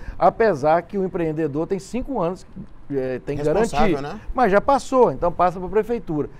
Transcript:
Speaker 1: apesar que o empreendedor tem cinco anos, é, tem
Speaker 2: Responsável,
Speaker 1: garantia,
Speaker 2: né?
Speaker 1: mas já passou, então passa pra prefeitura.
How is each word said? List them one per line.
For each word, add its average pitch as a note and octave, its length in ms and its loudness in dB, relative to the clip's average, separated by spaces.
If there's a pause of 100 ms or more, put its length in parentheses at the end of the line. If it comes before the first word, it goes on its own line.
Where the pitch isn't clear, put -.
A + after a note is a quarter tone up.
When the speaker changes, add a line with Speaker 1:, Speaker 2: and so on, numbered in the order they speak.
(180)
Speaker 1:
apesar E3+ 640 2
que G3+ 160 -8
o F#3+ 60 0
empreendedor D#3+ 640 -2
tem F#3+ 120 -4
cinco B3+ 420 -6
anos, F3 260 -4 (440)
é, C3 300 -4
tem C#3+ 160 -6
Speaker 2:
Responsável, D#3+ 600 2
Speaker 1:
garantia, C3+ 40 -4
Speaker 2:
né? D#3 200 -10 (140)
Speaker 1:
mas A#3+ 160 4
já G3+ 100 6
passou, B3+ 520 4
então E3 180 0
passa F3+ 300 0
pra F3+ 80 -8
prefeitura. G#3 600 -2 (120)